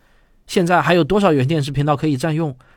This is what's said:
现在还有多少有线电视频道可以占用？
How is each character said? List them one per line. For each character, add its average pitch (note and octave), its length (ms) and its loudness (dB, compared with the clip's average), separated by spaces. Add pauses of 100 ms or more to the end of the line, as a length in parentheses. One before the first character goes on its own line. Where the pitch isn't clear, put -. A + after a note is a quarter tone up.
(520)
现 F3+ 160 0
在 F3 140 2
还 D#3+ 140 2
有 E3+ 60 4
多 E3 160 0
少 G3+ 140 4
有 C#3+ 80 2
线 B2+ 80 0
电 D#3 160 -2
视 C#3+ 80 -8
频 C#3+ 140 -2
道 D3 100 0
可 D#3 120 -4
以 C#3+ 100 -2
占 D#3 180 -4
用？ D#3 220 -4 (200)